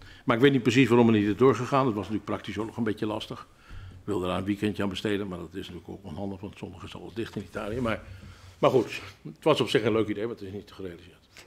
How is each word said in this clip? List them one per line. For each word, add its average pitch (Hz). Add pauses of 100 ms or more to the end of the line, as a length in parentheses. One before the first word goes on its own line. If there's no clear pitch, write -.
(240)
Maar 117
ik 117
weet 143
niet 131
precies 127
waarom 120
er 113
niet 104
is 98
doorgegaan. 127
Dat 117
was 101
natuurlijk 101
praktisch 101
ook 110
nog 104
een 120
beetje 107
lastig. 107 (580)
We 104
wilden 92
daar 90
een 95
weekendje 101
aan 101
besteden, 101
maar 87
dat 85
is 95
natuurlijk 87
ook 95
onhandig, 98
want 92
zondag 90
is 92
alles 90
dicht 110
in 104
Italië. 107
Maar, 113 (580)
maar 143
goed, 117 (220)
het -
was 151
op 110
zich 110
een 113
leuk 110
idee, 104
maar 117
het 101
is 95
niet 101
gerealiseerd. 87 (320)